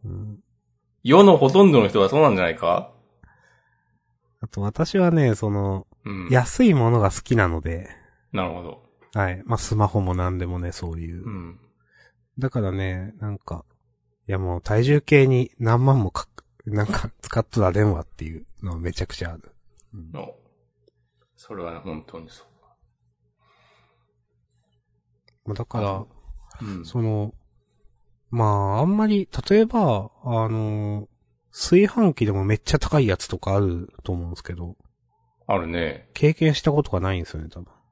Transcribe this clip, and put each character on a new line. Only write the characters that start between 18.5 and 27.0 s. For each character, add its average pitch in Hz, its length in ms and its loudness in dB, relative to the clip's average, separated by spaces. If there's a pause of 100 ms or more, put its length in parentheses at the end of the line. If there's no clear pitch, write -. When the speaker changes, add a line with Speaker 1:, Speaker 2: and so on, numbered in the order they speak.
Speaker 1:
の 90 100 -8
は 82 60 -10
め 85 140 -6
ち - 100 -8
ゃ 85 40 -4
く - 80 -16
ち 82 100 -8
ゃ 82 60 -8
あ 82 60 -16
る。 - 160 -20 (420)
う 101 40 -18
ん。 80 120 -20 (100)
Speaker 2:
お。 - 140 -16 (1000)
そ - 180 -20
れ 92 80 -12
は 85 180 -12
本 78 260 -12
当 82 120 -18
に 80 100 -20
そ - 160 -20
う。 - 20 -20 (3000)
Speaker 1:
ま 107 60 -8
あ - 20 -6
だ 113 100 -8
か 113 160 -6
ら、 101 240 -4 (560)
Speaker 2:
う 101 200 -10
ん。 85 40 -16
Speaker 1:
そ 120 160 -6